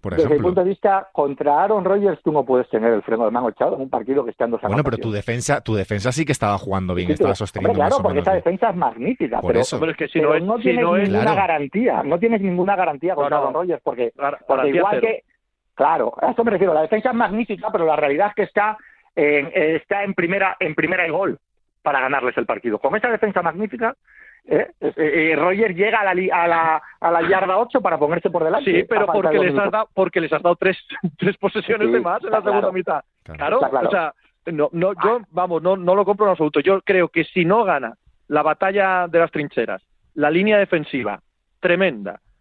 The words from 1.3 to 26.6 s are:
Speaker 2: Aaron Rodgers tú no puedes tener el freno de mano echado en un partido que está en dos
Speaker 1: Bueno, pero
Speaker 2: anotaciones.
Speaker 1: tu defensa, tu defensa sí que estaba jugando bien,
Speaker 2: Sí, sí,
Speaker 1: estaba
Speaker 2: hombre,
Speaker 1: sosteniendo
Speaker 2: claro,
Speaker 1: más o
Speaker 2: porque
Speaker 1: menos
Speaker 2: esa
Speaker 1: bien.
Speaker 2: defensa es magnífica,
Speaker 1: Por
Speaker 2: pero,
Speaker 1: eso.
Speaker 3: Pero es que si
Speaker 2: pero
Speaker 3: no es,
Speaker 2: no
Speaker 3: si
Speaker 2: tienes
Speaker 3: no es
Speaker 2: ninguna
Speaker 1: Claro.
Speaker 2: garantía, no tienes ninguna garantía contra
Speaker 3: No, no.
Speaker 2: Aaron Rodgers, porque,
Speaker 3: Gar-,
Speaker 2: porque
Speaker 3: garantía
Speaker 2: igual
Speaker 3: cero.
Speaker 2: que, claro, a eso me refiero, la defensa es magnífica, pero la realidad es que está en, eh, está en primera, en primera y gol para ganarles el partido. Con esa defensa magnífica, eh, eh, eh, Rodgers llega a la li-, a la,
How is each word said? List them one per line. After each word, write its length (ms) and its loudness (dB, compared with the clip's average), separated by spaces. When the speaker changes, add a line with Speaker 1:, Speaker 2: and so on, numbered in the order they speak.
Speaker 2:
Aaron 220 2
Rodgers 400 0
tú 80 0
no 140 0
puedes 240 2
tener 240 2
el 100 0
freno 220 -2
de 60 0
mano 180 0
echado 260 -2
en 60 -8
un 80 -8
partido 340 -2
que 80 -6
está 140 -2
en 60 -4
dos 100 -4
Speaker 1:
Bueno, 160 -2
pero 180 0
Speaker 2:
anotaciones. 80 -8
Speaker 1:
tu 80 -4
defensa, 500 -2
tu 140 -4
defensa 380 -2
sí 120 -2
que 60 -2
estaba 260 0
jugando 380 -4
bien, 120 -2
Speaker 2:
Sí, 40 -2
sí, 40 0
Speaker 1:
estaba 160 2
Speaker 2:
hombre, 40 0
Speaker 1:
sosteniendo 400 -4
Speaker 2:
claro, 140 2
Speaker 1:
más 100 2
o 40 -2
Speaker 2:
porque 100 0
Speaker 1:
menos 100 -2
Speaker 2:
esa 80 0
Speaker 1:
bien. 120 0
Speaker 2:
defensa 260 0
es 80 -4
magnífica, 640 -4
Speaker 1:
Por 100 -4
Speaker 2:
pero, 80 4
Speaker 1:
eso. 200 -2
Speaker 3:
Pero 120 -2
es 60 -10
que 100 -4
si 120 -4
Speaker 2:
pero 100 2
Speaker 3:
no 60 4
es, 80 0
Speaker 2:
no 140 -2
Speaker 3:
si 60 -6
Speaker 2:
tienes 200 2
Speaker 3:
no 120 2
es 140 2
Speaker 2:
ninguna 140 0
Speaker 1:
Claro. 140 2
Speaker 2:
garantía, 680 0
no 160 0
tienes 220 2
ninguna 360 0
garantía 380 -2
contra 140 0
Speaker 3:
No, 140 2
no. 60 0
Speaker 2:
Aaron 120 -2
Rodgers, 220 -4
porque, 320 -4
Speaker 3:
Gar-, 220 -4
Speaker 2:
porque 0 -
Speaker 3:
garantía 320 2
Speaker 2:
igual 220 0
Speaker 3:
cero. 60 2
Speaker 2:
que, 160 -4
claro, 460 2
a 100 2
eso 140 0
me 60 2
refiero, 220 2
la 80 4
defensa 280 0
es 60 -2
magnífica, 560 -2
pero 140 0
la 120 4
realidad 320 2
es 60 -10
que 80 0
está 340 -2
en, 320 2
eh, 340 0
está 240 -4
en 80 -6
primera, 480 0
en 140 -4
primera 300 0
y 60 -4
gol 260 -2
para 180 0
ganarles 380 -2
el 80 -2
partido. 340 -4
Con 160 0
esa 140 -2
defensa 320 0
magnífica, 540 -4
eh, 220 0
eh, 160 -4
eh, 380 0
Rodgers 400 0
llega 260 0
a 40 -2
la 80 0
li-, 160 0
a 180 2
la, 340 2